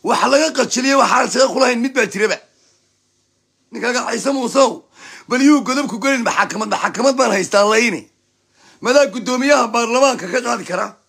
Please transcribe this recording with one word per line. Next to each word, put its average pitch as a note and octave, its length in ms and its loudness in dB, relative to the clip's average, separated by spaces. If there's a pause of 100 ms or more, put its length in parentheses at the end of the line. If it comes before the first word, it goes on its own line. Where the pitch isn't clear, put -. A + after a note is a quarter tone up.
Waxa A3 240 0
laga D4 260 2
qajiliyo, C4 460 0
waxa A3+ 160 2
aan B3 160 0
shaqo C4 220 2
ku C4 60 -2
lahayn B3 220 2
mid C4 120 -4
baa A#3+ 140 0
jiraba. G#3+ 300 -2 (1300)
Ninkaaga A#3+ 400 -4
Ciise A#3 220 -2
Muusow, C4 500 0 (440)
bal B3+ 140 0
yuu C#4+ 220 6
godob C4 260 -2
ku G#3 100 -8
gelin C4 240 0
maxkamad, G#3 460 -2
maxkamad G#3 480 0
baan A#3+ 140 2
haystaa G3 360 2
layni. A3 400 0 (760)
Madaa C4+ 300 4
guddoomiyaha B3+ 560 0
baarlamaanka A#3+ 640 0
ka B3+ 100 -2
qaadi A#3 240 -6
kara? F3+ 220 -6 (220)